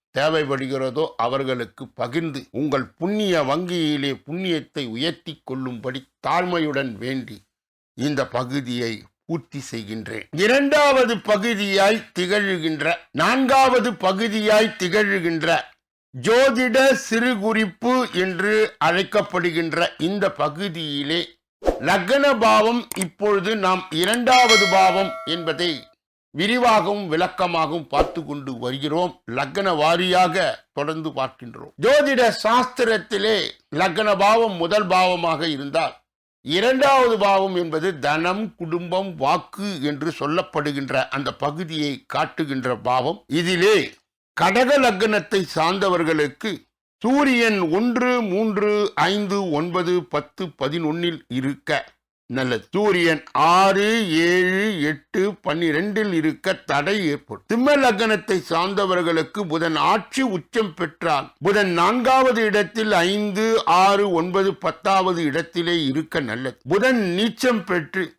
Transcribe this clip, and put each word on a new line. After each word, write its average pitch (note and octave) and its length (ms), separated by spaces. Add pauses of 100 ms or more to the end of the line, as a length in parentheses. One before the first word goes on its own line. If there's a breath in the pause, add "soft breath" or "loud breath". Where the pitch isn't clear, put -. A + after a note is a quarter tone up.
(140)
தேவைப்படுகிறதோ C3+ 920 (120)
அவர்களுக்கு B2+ 760
பகிர்ந்து C3+ 480 (120)
உங்கள் C3+ 400
புண்ணிய F#3+ 520
வங்கியிலே D3+ 720
புண்ணியத்தை D#3+ 720
உயர்த்தி C#3+ 540
கொள்ளும்படி B2+ 580 (220)
தாழ்மையுடன் D3+ 720
வேண்டி A#2 420 (600)
இந்த C#3 300
பகுதியை B2 640 (300)
பூர்த்தி D#3+ 400
செய்கின்றேன். A2 640 (120)
இரண்டாவது C4 880
பகுதியாய் G#3 760 (140)
திகழ்கின்ற, F3 840 (200)
நான்காவது B3 840
பகுதியாய் G#3+ 800
திகழ்கின்ற E3+ 800 (580)
ஜோதிட A#3+ 640 (200)
சிறுகுறிப்பு A3 960 (200)
என்று F#3 400 (260)
அழைக்கப்படுகின்ற E3+ 1080 (140)
இந்த F#3+ 320
பகுதியிலே D3+ 880 (600)
லக்ன G3 460 (120)
பாவம், A3 440 (140)
இப்பொழுது G3 600
நாம் F#3 260 (120)
இரண்டாவது A3+ 720
பாவம் F#3 420 (160)
என்பதை D#3+ 440 (640)
விரிவாகவும் G#3 760
விளக்கமாகவும் E3+ 800
பார்த்து C#3+ 340
கொண்டு C#3 360
வருகிறோம். C#3+ 540 (180)
லக்ன C#3 440
வாரியாக F3 720 (280)
தொடர்ந்து D#3 380
பார்க்கின்றோம். B2+ 680
ஜோதிட C4+ 440 (140)
சாஸ்திரத்திலே A3 1040 (360)
லக்ன F#3 420
பாவம் G#3 400
முதல் F#3 300
பாவமாக F3 640
இருந்தால் C#3+ 460 (480)
இரண்டாவது B3 760
பாவம் G3 380
என்பது E3 420
தனம், E3 560
குடும்பம், F3 640
வாக்கு E3+ 640
என்று D3 360
சொல்லப்படுகின்ற C#3+ 920
அந்த C3+ 260
பகுதியை D3 720
காட்டுகின்ற C3+ 720
பாவம். B2+ 500
இதிலே F3 680 (460)
கடக B3 380
லக்னத்தை G#3+ 680 (100)
சார்ந்தவர்களுக்கு E3+ 1160 (320)
சூரியன் A#3+ 580
ஒன்று, A#3+ 640
மூன்று, G#3 720
ஐந்து, G3 560
ஒன்பது, E3+ 540
பத்து, D3+ 420
பதினொன்னில் D#3+ 800
இருக்க C3+ 640 (340)
நல்லது. B2 440
சூரியன் F3 640
ஆறு, F#3+ 840
ஏழு, F3+ 640
எட்டு, F3 500
பன்னிரெண்டில் F3+ 800
இருக்க D#3+ 400
தடை F3 540
ஏற்படும். C#3+ 420
சிம்ம B3+ 280
லக்னத்தை G#3+ 760
சார்ந்தவர்களுக்கு F3+ 880
புதன் E3 360
ஆட்சி F#3 460
உச்சம் G3+ 520
பெற்றால் D#3 640
புதன் G3 320
நான்காவது A#3+ 720
இடத்தில் G#3 500
ஐந்து, G#3 720
ஆறு, G3 460
ஒன்பது, F3+ 440
பத்தாவது F#3 680
இடத்திலே E3 600
இருக்க D3+ 360
நல்லது. A#2+ 380 (100)
புதன் A3+ 340 (160)
நீச்சம் A3+ 460
பெற்று F3+ 540